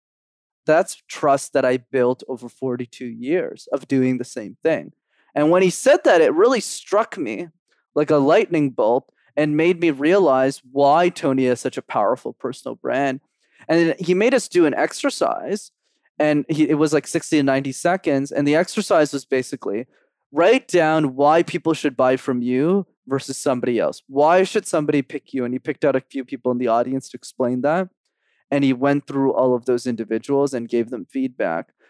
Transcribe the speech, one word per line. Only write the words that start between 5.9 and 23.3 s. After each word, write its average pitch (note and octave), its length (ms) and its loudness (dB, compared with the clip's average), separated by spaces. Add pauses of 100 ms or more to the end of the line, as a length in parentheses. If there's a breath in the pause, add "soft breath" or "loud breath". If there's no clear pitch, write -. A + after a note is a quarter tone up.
that, F#3 180 6
it D3 120 4
really A3 260 4
struck - 580 -4
me C3 320 -8 (460)
like D3 160 0
a D3+ 60 4
lightning D3+ 520 2
bolt A#2+ 420 0 (240)
and D3+ 220 0
made E3+ 220 2
me E3+ 100 2
realize C#3 720 2 (100)
why C#3+ 380 4
Tony C3+ 360 -2
is B2 140 0
such - 180 -6
a B2+ 40 -6
powerful A#2 520 -2
personal B2 420 -12
brand. C3 460 -4 (460 soft breath)
And E3 300 2
he F3+ 160 -2
made G#3+ 200 2
us B3 140 0
do F3 180 2
an C#3 80 0
exercise, - 1000 -4 (480)
and D3+ 300 2
he, D3+ 200 2
it D#3 60 2
was, D3+ 180 2
like, D3 140 0
sixty - 300 -2
to C#3+ 60 2
ninety C3+ 280 0
seconds. D3 600 -2
And C#3+ 160 0
the D3 80 2
exercise E3+ 560 0
was C#3 140 -8
basically, B2 640 -4 (440)
"Write F#3+ 360 2
down D#3 480 2
why D3 260 4
people E3 320 -4
should C#3+ 240 -4
buy C3 180 4
from B2+ 280 -4
you D3 420 0 (220)
versus C3+ 320 -6